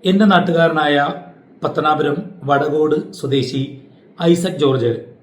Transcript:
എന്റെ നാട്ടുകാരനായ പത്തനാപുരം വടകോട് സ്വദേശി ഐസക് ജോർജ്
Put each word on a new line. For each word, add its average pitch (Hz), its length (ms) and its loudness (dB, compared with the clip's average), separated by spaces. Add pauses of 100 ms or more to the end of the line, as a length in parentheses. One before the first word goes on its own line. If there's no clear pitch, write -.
എന്റെ 196 200 2
നാട്ടുകാരനായ 160 840 2 (560)
പത്തനാപുരം 151 520 0 (280)
വടകോട് 151 680 0
സ്വദേശി 135 680 -4 (420)
ഐസക് 170 340 0
ജോർജ് 127 480 0 (180)